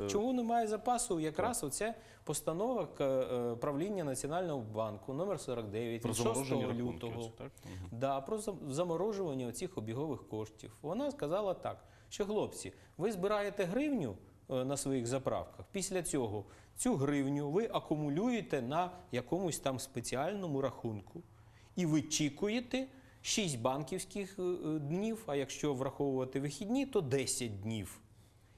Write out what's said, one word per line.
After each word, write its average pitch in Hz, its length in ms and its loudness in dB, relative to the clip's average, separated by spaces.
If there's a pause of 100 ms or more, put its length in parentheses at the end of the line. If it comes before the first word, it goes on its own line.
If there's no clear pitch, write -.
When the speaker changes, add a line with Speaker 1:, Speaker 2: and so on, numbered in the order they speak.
Speaker 1:
Е, - 40 0
Speaker 2:
чому 220 240 4
немає 233 340 2
запасу? 214 520 2
Якраз 156 400 2
Speaker 1:
так. 151 80 0
Speaker 2:
оця 214 260 -2 (300)
постанова 175 640 0
к-, - 200 -2
е, 123 500 2
правління 156 480 0
Національного 147 580 0
банку 107 520 -4
номер 170 260 0
сорок 120 300 -4
дев'ять 113 320 -2
Speaker 1:
Про - 100 2
Speaker 2:
від 120 60 0
Speaker 1:
заморожені 127 320 4
Speaker 2:
шостого 139 120 2 (120)
Speaker 1:
рахунки 120 200 0 (140)
Speaker 2:
лютого. 113 140 -4
Speaker 1:
оці, 113 160 -6
так? 135 140 -10 (140)
Мгм. 95 340 -10
Speaker 2:
Да, 135 220 2
про 220 160 -2
за-, 208 160 -4 (160)
заморожування 165 800 0
оцих 160 300 -6
обігових 117 500 -4
коштів. 107 440 -8 (100)
Вона 233 300 -2
сказала 190 420 0
так, - 300 -6 (260)
що, - 160 -2
хлопці, 160 480 -2 (240)
ви 196 140 2
збираєте 202 520 2
гривню, 202 520 2 (340)
е, 131 160 2
на 139 120 0
своїх 135 300 2
заправках, 117 640 -2
після 185 320 0
цього 107 420 0 (320)
цю 254 180 4
гривню 143 560 2
ви 214 220 2
акумулюєте 156 880 2
на 165 300 0 (200)
якомусь 165 480 0
там 131 200 0
спеціальному 147 840 -2
рахунку 117 600 -4 (540)
і 180 100 2
вичікуєте 208 1040 2 (340)
шість 151 400 0
банківських, 156 800 -2
е, - 20 -2
е, 165 380 0
днів, 196 480 -2
а 147 80 0
якщо 143 380 0
враховувати 131 680 0
вихідні, 208 460 0
то 226 160 2
десять 120 600 0
днів. 107 380 -2 (580)